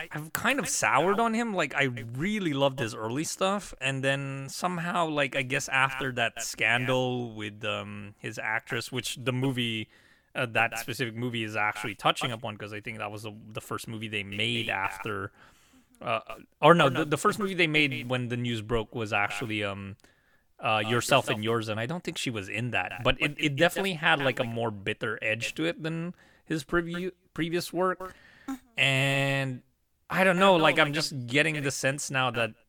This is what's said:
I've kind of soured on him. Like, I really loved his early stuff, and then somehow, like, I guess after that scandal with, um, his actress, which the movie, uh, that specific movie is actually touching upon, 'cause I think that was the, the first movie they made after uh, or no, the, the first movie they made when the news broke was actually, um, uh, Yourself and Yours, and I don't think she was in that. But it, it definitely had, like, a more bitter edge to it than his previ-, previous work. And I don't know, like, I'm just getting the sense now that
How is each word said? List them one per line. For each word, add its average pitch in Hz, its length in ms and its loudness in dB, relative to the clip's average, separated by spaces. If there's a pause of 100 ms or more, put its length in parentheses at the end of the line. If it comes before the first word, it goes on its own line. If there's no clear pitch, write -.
(120)
I've 156 220 -6
kind 262 260 0
of 165 100 -2
soured 147 500 4
on 233 140 2
him. 226 220 0
Like, 156 180 0
I 143 120 2
really 139 680 -2
loved 139 260 2
his 113 140 -2
early 120 300 -2
stuff, 190 580 -2
and 135 220 -2
then 135 460 -2
somehow, 175 600 -2
like, 143 260 0
I 139 60 0
guess 131 280 -2
after 135 440 0
that 117 300 -2
scandal 123 880 0
with, 107 320 -8
um, 104 540 -6
his 113 180 -8
actress, 113 540 -4
which - 280 -4
the 127 140 0
movie, 123 560 0 (460)
uh, 135 160 0
that 113 260 2
specific 117 380 -4
movie 117 280 -4
is 107 120 -6
actually 104 400 -2
touching 156 360 0
upon, 113 260 -8
'cause 104 140 -10
I 104 100 -8
think 110 180 -10
that 104 120 -4
was 107 120 -10
the, 110 100 -8 (180)
the 107 100 -8
first - 260 -8
movie 110 220 -8
they 104 140 -4
made 107 460 -2
after 98 640 -4 (680)
uh, 113 180 -2 (420)
or 151 120 10
no, 160 160 8
the, 139 160 0
the 151 120 0
first 208 220 2
movie 196 140 -2
they 170 140 4
made 151 420 0
when 127 200 -2
the 123 80 -2
news 120 240 -2
broke 110 340 -2
was 110 160 -4
actually, 107 520 0
um, 98 320 -6 (640)
uh, 110 260 2
Yourself 120 440 4
and 107 140 -2
Yours, 113 260 0
and 107 100 -4
I 117 60 -2
don't 165 180 -6
think 165 140 -6
she - 120 -4
was 104 200 -6
in 113 220 -4
that. 95 320 -2
But 127 180 4
it, 147 160 -2
it 147 180 0
definitely 175 380 2
had, 160 260 4
like, 135 200 0
a 131 40 0
more 117 280 -2
bitter 104 500 -4
edge 113 340 -2
to 156 100 -2
it 165 180 -2
than 165 320 -6 (300)
his 160 180 -4
previ-, 175 480 -2 (220)
previous 165 400 -2
work. 185 400 0 (640)
And 135 840 2 (480)
I 170 140 2
don't 185 160 6
know, 196 160 8
like, 156 240 6
I'm 147 140 4
just 143 340 -2
getting 147 340 2
the 139 100 0
sense 135 380 -2
now 127 220 2
that 117 200 0 (180)